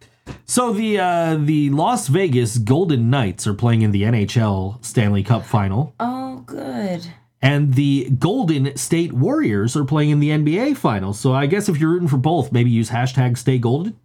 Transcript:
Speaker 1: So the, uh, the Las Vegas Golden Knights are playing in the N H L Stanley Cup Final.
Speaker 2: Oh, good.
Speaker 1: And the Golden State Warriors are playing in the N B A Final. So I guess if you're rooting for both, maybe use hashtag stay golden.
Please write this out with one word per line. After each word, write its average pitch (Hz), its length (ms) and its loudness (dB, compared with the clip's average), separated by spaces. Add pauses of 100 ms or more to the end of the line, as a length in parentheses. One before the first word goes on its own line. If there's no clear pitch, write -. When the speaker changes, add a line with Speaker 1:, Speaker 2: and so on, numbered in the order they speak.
(460)
Speaker 1:
So 247 260 0
the, 208 280 0
uh, 170 360 0
the 147 360 2
Las 185 360 0
Vegas 127 520 2
Golden 127 500 2
Knights - 360 0
are 104 80 0
playing 113 280 2
in 107 100 2
the 101 140 2
N 117 100 2
H 104 220 0
L 101 440 0
Stanley 101 420 0
Cup 113 200 0
Final. 107 560 -2
Speaker 2:
Oh, 254 460 -6
good. 208 600 -8 (360)
Speaker 1:
And 143 320 2
the 139 440 0
Golden 160 600 0
State 170 340 -2
Warriors 123 640 0
are 151 80 0
playing 147 280 2
in 147 100 2
the 147 100 2
N 151 140 0
B 151 140 0
A 277 160 0
Final. 101 360 -2
So 127 220 0
I 139 140 0
guess 202 200 0
if 165 100 0
you're 160 140 2
rooting 175 160 0
for 131 100 0
both, 147 360 0
maybe 123 160 4
use 113 220 0
hashtag 123 460 0
stay 131 200 0
golden. 135 480 -2